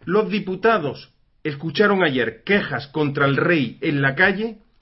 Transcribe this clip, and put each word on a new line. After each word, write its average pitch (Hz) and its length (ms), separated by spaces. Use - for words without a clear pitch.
Los 190 260
diputados 190 840
escucharon 165 580
ayer 127 420
quejas 190 440
contra 143 380
el 139 100
rey 147 460
en 147 200
la 135 140
calle 202 420